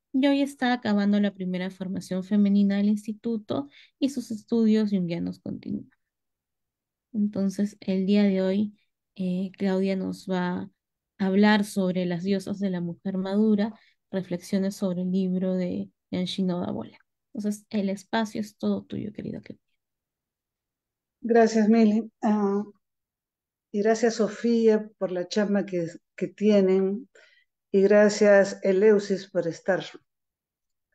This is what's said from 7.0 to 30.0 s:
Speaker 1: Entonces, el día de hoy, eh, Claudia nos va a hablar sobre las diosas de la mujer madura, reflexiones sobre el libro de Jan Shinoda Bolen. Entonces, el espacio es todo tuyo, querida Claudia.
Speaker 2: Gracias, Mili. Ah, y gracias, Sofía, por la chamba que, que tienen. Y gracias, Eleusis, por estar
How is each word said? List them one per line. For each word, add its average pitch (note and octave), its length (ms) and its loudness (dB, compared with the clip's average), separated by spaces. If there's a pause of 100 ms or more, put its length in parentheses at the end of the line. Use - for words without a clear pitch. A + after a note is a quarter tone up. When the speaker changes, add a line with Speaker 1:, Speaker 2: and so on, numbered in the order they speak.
Speaker 1:
Entonces, G#3 720 -4
el F#3+ 240 -2
día G#3 180 4
de F#3+ 180 2
hoy, G3+ 360 -2 (380)
eh, F#3 420 -4
Claudia F#3+ 400 -2
nos F#3 320 -8
va F#3 400 -4 (480)
a F#3+ 80 -2
hablar G#3 400 4
sobre F#3 400 -2
las F3 180 -4
diosas F#3+ 360 -4
de G3 100 -2
la F3 100 -4
mujer F3 380 -6
madura, G#3 600 0 (340)
reflexiones F#3+ 640 -4
sobre F3+ 260 -4
el F#3 100 -4
libro F#3 440 -2
de F#3 340 -6 (220)
Jan F3+ 140 -4
Shinoda F3+ 460 -4
Bolen. - 280 -12 (340)
Entonces, G#3 380 -6
el G3 180 -2
espacio A3 500 -4
es G#3 160 -10
todo G3+ 280 -4
tuyo, - 280 -10
querida - 300 -10
Claudia. - 240 -20 (1600)
Speaker 2:
Gracias, A3 460 4
Mili. A3 440 4 (100)
Ah, G#3 420 0 (1080)
y G#3 100 -2
gracias, A3 340 2
Sofía, A3 720 2 (120)
por F#3 120 -4
la F3+ 160 -6
chamba G3+ 380 0
que, F3 220 -4 (280)
que F#3 120 -6
tienen. G3 840 2 (600)
Y G3 100 4
gracias, G3+ 800 6
Eleusis, G3 680 2
por E3+ 160 -2
estar D#3+ 360 -2 (1120)